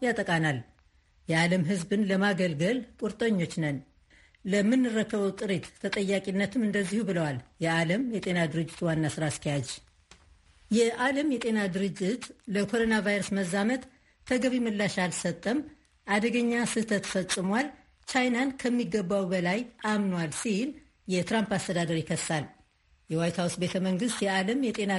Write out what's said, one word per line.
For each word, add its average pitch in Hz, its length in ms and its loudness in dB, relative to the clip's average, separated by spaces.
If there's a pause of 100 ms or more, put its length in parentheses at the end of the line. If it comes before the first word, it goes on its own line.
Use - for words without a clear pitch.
ያጠቃናል። 180 560 2 (680)
የዓለም 170 360 4
ሕዝብን 196 400 0
ለማገልገል 190 720 2 (180)
ቁርጠኞች 208 640 0
ነን። 151 180 0 (680)
ለምንረከበው 214 880 2
ጥሪት 196 340 -4 (120)
ተጠያቂነትም 196 840 0
እንደዚሁ 202 400 0
ብለዋል 165 340 0 (220)
የዓለም 165 420 2 (100)
የጤና 180 340 0
ድርጅት 160 360 -4
ዋና 160 260 2
ስራ 160 180 -2
አስኪያጅ። 143 420 -2 (1000)
የዓለም 247 600 2
የጤና 233 380 0
ድርጅት 190 540 -2 (260)
ለኮሮና 220 520 2
ቫይረስ 202 320 0
መዛመት 202 500 0 (440)
ተገቢ 254 340 2
ምላሽ 208 380 0
አልሰጠም፣ 180 600 -2 (480)
አደገኛ 233 460 2 (140)
ስህተት 214 400 0
ፈጽሟል፣ 196 600 0 (420)
ቻይናን 254 480 2
ከሚገባው 202 720 0
በላይ 180 320 0 (260)
አምኗል 190 500 0
ሲል 233 360 -2 (380)
የትራምፕ 190 440 0
አስተዳደር 170 440 0
ይከሳል። 156 480 -2 (680)
የዋይት 170 260 0
ሀውስ 175 220 0
ቤተ 175 220 -2
መንግስት 185 400 0
የዓለም 196 420 0
የጤና 208 360 0